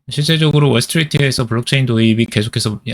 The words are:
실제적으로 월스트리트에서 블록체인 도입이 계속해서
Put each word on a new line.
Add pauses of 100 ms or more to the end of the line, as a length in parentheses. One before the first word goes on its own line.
실제적으로
월스트리트에서
블록체인
도입이
계속해서 (120)